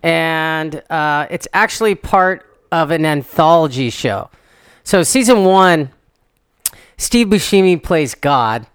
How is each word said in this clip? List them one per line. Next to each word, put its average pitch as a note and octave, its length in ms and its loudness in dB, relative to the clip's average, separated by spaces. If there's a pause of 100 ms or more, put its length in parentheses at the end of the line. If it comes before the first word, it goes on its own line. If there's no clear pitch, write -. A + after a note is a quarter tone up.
And, D#3+ 880 -4
uh, D3+ 400 -2
it's - 240 -10
actually G#3+ 440 -2
part F#3 600 -2 (140)
of E3 220 -2
an D#3+ 120 0
anthology D3+ 880 0
show. G#2 400 -6 (540)
So F#3 180 2
season A#3 420 2
one, F#3 460 4 (1040)
Steve A#3+ 300 0
Buscemi F#3+ 560 2
plays D#3 320 -2
God A#2+ 600 -2